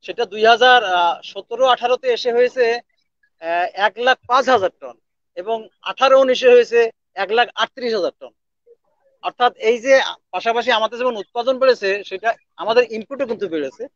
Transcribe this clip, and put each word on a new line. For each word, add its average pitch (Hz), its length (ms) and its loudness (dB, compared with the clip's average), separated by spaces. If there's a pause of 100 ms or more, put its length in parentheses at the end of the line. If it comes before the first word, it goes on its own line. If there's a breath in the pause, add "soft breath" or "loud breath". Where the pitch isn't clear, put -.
সেটা 220 240 -6
দুই 214 200 -2
হাজার, 240 380 6
আহ, 175 380 0
সতেরো 233 440 -4
আঠারোতে 247 420 0
এসে 233 240 -2
হয়েছে, 240 480 0 (600)
আহ, 170 340 -2
এক 196 240 0
লাখ 254 280 0
পাঁচ 247 220 0
হাজার 202 220 2 (100)
ton। 127 120 -18 (420)
এবং 220 340 -8 (140)
আঠারো 262 380 2
উনিশে 254 300 2
হয়েছে 233 400 4 (240)
এক 190 160 -6
লাখ 226 240 2
আটত্রিশ 226 400 -4
হাজার 165 160 -2 (100)
ton। 127 100 -20 (920)
অর্থাৎ 240 340 -2
এই 226 220 0
যে 262 220 4 (300)
পাশাপাশি 233 420 -2
আমাদের 220 260 -2
যেমন 247 180 -4
উৎপাদন 240 420 -4
বেড়েছে, 202 460 0
সেটা - 300 -4 (220)
আমাদের 226 340 0
ইনপুটও 233 360 -8
কিন্তু 202 220 -8
বেড়েছে। 156 480 -8